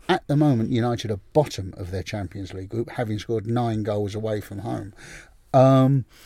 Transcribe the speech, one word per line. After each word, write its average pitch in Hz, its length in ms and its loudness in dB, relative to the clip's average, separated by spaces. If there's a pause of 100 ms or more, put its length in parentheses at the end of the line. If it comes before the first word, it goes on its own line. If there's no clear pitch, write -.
At - 200 -2
the 143 100 0
moment, 135 340 2
United 120 400 -2
are 101 100 -6 (120)
bottom 104 460 -2
of 87 120 -10
their 90 120 -6
Champions 98 500 -10
League 95 160 -10
group, 113 220 -6
having 107 280 -4
scored 107 280 -4
nine 117 360 0
goals 104 320 -2
away 107 280 -4
from 101 160 -12
home. 104 340 -8 (640)
Um, 131 500 6 (200)